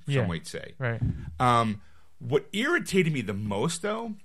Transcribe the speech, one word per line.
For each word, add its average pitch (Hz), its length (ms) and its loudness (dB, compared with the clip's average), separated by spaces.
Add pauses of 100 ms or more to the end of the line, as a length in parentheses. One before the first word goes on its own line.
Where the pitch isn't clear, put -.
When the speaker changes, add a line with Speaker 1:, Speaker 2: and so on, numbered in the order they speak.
Speaker 1:
some 143 80 -2
Speaker 2:
Yeah. 123 140 2
Speaker 1:
might 82 180 -4
say. - 320 -10
Speaker 2:
Right. 117 240 -2 (380)
Speaker 1:
Um, 117 420 4 (380)
what 123 340 0
irritated 196 580 2
me 139 100 0
the 101 120 -2
most, 107 480 -2
though, 220 320 -4 (120)